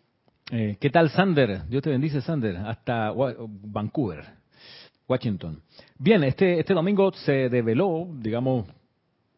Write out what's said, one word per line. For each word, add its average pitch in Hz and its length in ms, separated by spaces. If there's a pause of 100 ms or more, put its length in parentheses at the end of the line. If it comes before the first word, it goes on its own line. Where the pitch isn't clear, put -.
(500)
Eh, 110 300
¿qué 143 100
tal, 165 200
Sander? 131 580
Dios 135 160
te 160 60
bendice, 143 320
Sander, 113 360
hasta 110 540
Wa-, 123 240 (120)
Vancouver, 104 760 (880)
Washington. 92 520 (380)
Bien, 175 240
este, 175 340
este 160 160
domingo 190 380
se 135 380
develó, 151 640
digamos, 120 520 (720)